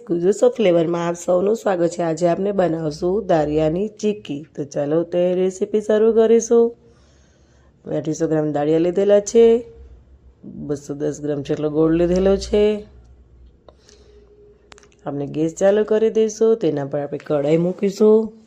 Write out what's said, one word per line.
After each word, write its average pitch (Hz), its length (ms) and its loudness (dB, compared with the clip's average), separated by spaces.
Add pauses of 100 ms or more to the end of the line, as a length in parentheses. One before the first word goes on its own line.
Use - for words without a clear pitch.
ગુજુસો 185 420 2
ફ્લેવરમાં 170 580 0
આપ 175 80 -2
સૌનું 180 400 0
સ્વાગત 185 320 -2
છે. 170 140 -6
આજે 165 260 -2
આપણે 190 240 0
બનાવશું 180 760 -2
દાળિયાની 156 600 0
ચીક્કી. 208 580 -6 (100)
તો 156 80 -8
ચાલો 147 400 -2
તે 180 320 0
રેસીપી 190 460 -2
શરૂ 214 320 2
કરીશું. 233 640 4 (1080)
મેં 156 120 -6
અઢીસો 156 300 -4
ગ્રામ 151 240 0
દાળિયા 147 280 0
લીધેલા 196 400 2
છે, 233 460 4 (800)
બસો 143 500 -10
દસ 147 280 -6
ગ્રામ 147 200 -4
જેટલો 147 280 -4
ગોળ 160 240 2
લીધેલો 180 440 2
છે. 208 480 0 (2250)
આપણે 143 220 -8
ગેસ 156 280 -4
ચાલુ 202 280 2
કરી 214 260 0
દઈશું. 220 480 0
તેના 147 280 -2
પર 147 140 -6
આપણે 143 180 -8
કઢાઈ 147 400 0
મૂકીશું. 214 760 2 (140)